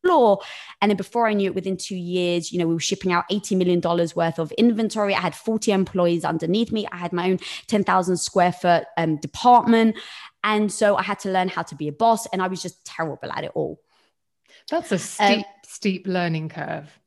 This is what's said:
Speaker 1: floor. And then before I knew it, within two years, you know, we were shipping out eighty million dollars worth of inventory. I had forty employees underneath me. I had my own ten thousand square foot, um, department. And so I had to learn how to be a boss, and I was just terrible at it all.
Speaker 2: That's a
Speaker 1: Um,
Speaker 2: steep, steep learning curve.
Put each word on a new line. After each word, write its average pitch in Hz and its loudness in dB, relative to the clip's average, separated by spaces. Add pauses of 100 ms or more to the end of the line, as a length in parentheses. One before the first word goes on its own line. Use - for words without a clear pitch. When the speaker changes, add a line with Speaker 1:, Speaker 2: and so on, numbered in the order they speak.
Speaker 1:
floor. 254 6 (420)
And 202 4
then 202 2
before 226 -2
I 214 0
knew 202 0
it, - -4
within 190 -4
two - -10
years, 175 -2
you 175 -2
know, 165 0
we 165 0
were 165 -2
shipping 185 -2
out 175 2
eighty 202 -2
million 180 2
dollars 170 0
worth 165 0
of 160 -4
inventory. 214 2
I - 0
had 175 -4
forty 220 -2
employees 175 2
underneath 170 -2
me. 214 -4
I 175 -12
had 175 -8
my 180 0
own 185 0 (280)
ten 208 0
thousand 185 2
square 180 2
foot, 170 2 (120)
um, 160 0
department. 226 4 (480)
And 214 0
so 208 2
I 185 0
had 202 -6
to 202 -6
learn 185 2
how 170 -4
to - -12
be 147 -6
a 147 -4
boss, 220 2
and 190 -4
I 185 0
was 180 -6
just - -12
terrible 143 -8
at - -8
it - -10
all. 156 -6 (880)
Speaker 2:
That's 330 -4
a 214 2
Speaker 1:
Um, 175 -2
Speaker 2:
steep, 220 0 (200)
steep 190 -6
learning 170 -4
curve. 156 -12